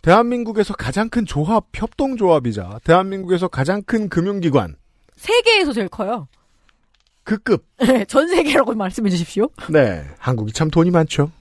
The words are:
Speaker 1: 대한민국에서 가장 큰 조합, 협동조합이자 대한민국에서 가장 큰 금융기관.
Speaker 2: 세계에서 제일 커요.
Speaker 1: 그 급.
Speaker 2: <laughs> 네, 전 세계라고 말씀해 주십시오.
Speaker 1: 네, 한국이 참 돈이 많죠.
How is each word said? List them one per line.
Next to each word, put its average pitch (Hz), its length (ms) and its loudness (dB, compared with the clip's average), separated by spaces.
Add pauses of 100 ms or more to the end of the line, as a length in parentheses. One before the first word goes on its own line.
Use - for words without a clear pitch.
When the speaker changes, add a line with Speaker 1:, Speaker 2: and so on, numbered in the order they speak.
Speaker 1:
대한민국에서 220 720 2
가장 196 340 -4
큰 233 160 -2
조합, 180 500 0
협동조합이자 147 1080 -2
대한민국에서 185 640 0
가장 180 340 -2
큰 214 280 -2
금융기관. 165 680 0 (400)
Speaker 2:
세계에서 427 560 2
제일 202 160 -2
커요. 202 400 -6 (960)
Speaker 1:
그 214 140 -2
급. - 340 -2
Speaker 2:
<laughs> - 80 -18
네, 247 240 2
전 285 240 2
세계라고 285 460 0
말씀해 208 340 -2
주십시오. 185 400 -2 (220)
Speaker 1:
네, 107 340 2 (140)
한국이 110 340 -4
참 160 180 -2
돈이 170 200 4
많죠. 160 400 0 (100)